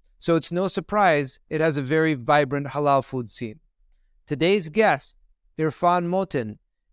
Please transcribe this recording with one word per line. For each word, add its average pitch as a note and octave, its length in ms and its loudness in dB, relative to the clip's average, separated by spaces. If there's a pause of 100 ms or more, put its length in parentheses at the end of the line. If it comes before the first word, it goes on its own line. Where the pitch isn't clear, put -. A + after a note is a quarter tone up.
(220)
So E3+ 140 2
it's D#3+ 160 -2
no F3+ 160 -2
surprise F3 720 0 (100)
it D#3 120 -2
has D#3 160 0
a D3 40 -2
very D#3 320 0
vibrant C#3+ 540 0
halal C#3 380 0
food B2 260 -8
scene. A2 300 -12 (680)
Today's D#3+ 400 0
guest, E3 480 0 (420)
Irfan F3 500 0
Motin, E3+ 500 -4 (360)